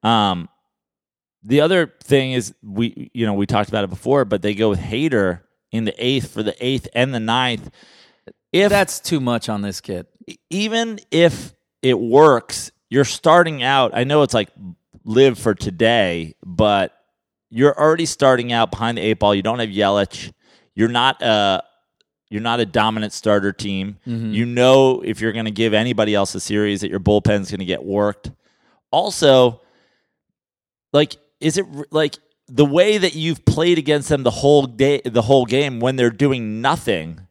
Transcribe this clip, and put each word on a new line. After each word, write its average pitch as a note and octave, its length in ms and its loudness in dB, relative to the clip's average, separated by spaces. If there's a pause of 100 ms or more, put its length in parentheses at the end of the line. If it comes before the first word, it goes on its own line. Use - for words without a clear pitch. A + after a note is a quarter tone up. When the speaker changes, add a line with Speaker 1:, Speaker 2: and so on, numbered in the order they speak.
Speaker 1:
Um, G2+ 460 -2 (960)
the C3 160 2
other E3+ 420 0
thing C3+ 300 0
is, A#2+ 200 -4 (100)
we, G#2+ 520 -8
you A#2 120 -2
know, G#2 80 -2
we G2+ 120 0
talked G#2 220 0
about G#2 160 -2
it F#2 60 -8
before, B2+ 340 -2
but G2 180 -4
they G#2 120 -2
go A2 160 0
with F#2 100 -2
Hader G#2 640 -2 (280)
in A2+ 140 -4
the G#2 100 -4 (100)
eighth C3 280 -2
for G#2+ 100 -8
the G#2+ 120 -4 (100)
eighth C3 300 -4
and B2+ 200 0
the A#2 60 -4
ninth. A2+ 500 -4 (840)
If F#3 180 2
Speaker 2:
That's G2+ 300 -2
too D#3 200 -4
much A#2+ 280 -4
on G#2 140 -4
this G2+ 180 -8
kid. F2+ 260 -10 (200)
Speaker 1:
e-, - 100 -20 (140)
even A3 480 -4 (120)
if E3 440 0 (260)
it B2+ 180 0
works, B2 720 4 (200)
you're C3+ 160 2
starting D#3+ 560 2
out, C3 320 2
I A#2+ 100 0
know D3 180 2
it's B2 120 -2
like G#2+ 160 -2 (540)
live B2 340 4
for G#2+ 160 0
today, F2+ 800 -2 (100)
but G2 480 0 (580)
you're C3+ 280 2
already D#3+ 280 2
starting B2 460 2
out A2+ 180 0
behind A2+ 280 -4
the E2 40 -6
eight G#2+ 160 0
ball. G#2 160 2
You G2 80 -2
don't A2+ 160 -4
have A2+ 120 -6
Yelich. G2+ 640 -2 (420)
You're A2 140 0
not A#2+ 340 0
a, G2+ 420 0 (680)
you're G#2 120 -8
not A#2 180 -2
a A2+ 60 0
dominant G#2+ 460 -2
starter G2+ 400 0
team. G2 540 -8
Speaker 2:
Mm-hmm. A2+ 260 -6
Speaker 1:
You A2+ 140 -2
know C3 560 4
if G#2+ 180 -6
you're A2 120 -2
gonna A2 180 -6
give G#2+ 240 0
anybody G#2+ 400 0
else G2 200 0
a G2 60 -8
series G#2 420 -2
that G2+ 80 -6
your F#2+ 100 -6
bullpen's G#2 500 0
gonna F#2+ 160 -8
get F2 180 -4
worked. G#2 460 -4 (600)
Also, C3 680 2 (1300)
like, D3 240 0 (240)
is D#3+ 180 -2
it F#3+ 160 -4
r-, C#3+ 160 -14
like, D#3 260 -2 (320)
the C3+ 160 4
way F3+ 340 2
that F3 160 -2
you've D#3+ 300 -4
played E3+ 340 2
against D3 300 -2
them C#3+ 140 0
the B2 80 2
whole C#3+ 360 4
day, C3+ 380 0
the A#2+ 180 0
whole B2+ 240 4
game B2+ 340 -2
when C3 160 -2
they're A#2+ 140 2
doing A2+ 500 -2
nothing F#2 600 -4 (100)